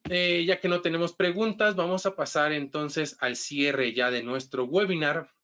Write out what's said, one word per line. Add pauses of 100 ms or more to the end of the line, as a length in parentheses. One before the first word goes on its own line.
(100)
eh,
ya
que
no
tenemos
preguntas,
vamos
a
pasar
entonces
al
cierre
ya
de
nuestro
webinar. (120)